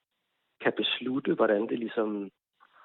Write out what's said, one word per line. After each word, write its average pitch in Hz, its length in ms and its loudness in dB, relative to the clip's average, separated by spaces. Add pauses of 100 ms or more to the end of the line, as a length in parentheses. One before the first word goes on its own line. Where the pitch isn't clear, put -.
(640)
kan 123 140 2
beslutte, 127 580 0
hvordan 107 340 4
det 127 100 -2
ligesom 107 520 -2 (540)